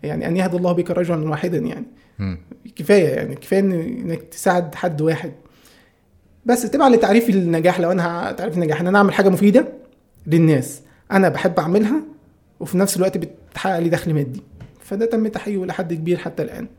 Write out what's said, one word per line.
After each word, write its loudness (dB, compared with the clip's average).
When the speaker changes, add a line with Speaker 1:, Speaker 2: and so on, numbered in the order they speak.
Speaker 1:
يعني -6
أن -2
يهدي -2
الله 0
بك -2
رجلا -2
واحدا، -4
يعني -6
Speaker 2:
مم. -4
Speaker 1:
كفاية، 4
يعني -4
كفاية -2
إن-، 0
إنك -6
تساعد -2
حد -4
واحد. -2
بس 2
تبع 2
لتعريف 4
النجاح، 2
لو 0
أنا -2
ه-، -6
تعريف -6
النجاح 0
إن -2
أنا 2
أعمل 4
حاجة 4
مفيدة 4
للناس 2
أنا 4
بحب 0
أعملها، 0
وفي -4
نفس 0
الوقت 0
بتحقق -6
لي 0
دخل 2
مادي، -2
فده -4
تم 0
تحقيقه -4
لحد -6
كبير -2
حتى -6
الآن. -10